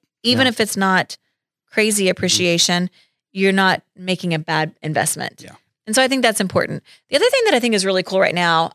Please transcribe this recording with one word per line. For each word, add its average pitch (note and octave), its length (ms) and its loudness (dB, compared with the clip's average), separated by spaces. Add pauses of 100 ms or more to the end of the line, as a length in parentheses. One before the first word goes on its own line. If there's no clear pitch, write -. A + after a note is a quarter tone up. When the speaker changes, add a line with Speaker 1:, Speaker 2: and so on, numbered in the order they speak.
(240)
Speaker 1:
Even B3 220 2
Speaker 2:
Yeah. B3+ 40 2
Speaker 1:
if A3+ 100 -4
it's G#3 180 -2
not F#3+ 400 0 (520)
crazy G#3+ 360 0
Speaker 2:
Mm-hmm. F#3 60 2
Speaker 1:
appreciation, F3+ 800 0 (420)
you're F#3+ 200 0
not F#3+ 300 0 (140)
making F3+ 380 -4
a D#3+ 60 -2
bad D#3 420 -4
investment. - 600 -4
Speaker 2:
Yeah. - 120 -20 (300)
Speaker 1:
And A3 100 -4
so C4 60 4
I C4 60 2
think C4 140 0
that's A3+ 180 0
important. F3+ 420 -2 (280)
The - 80 -2
other A4 120 2
thing C5 160 2
that G4+ 80 4
I B3+ 60 2
think A3+ 160 0
is F#3+ 100 0
really F#3 180 0
cool F#3+ 160 -2
right - 160 2
now, E3+ 400 2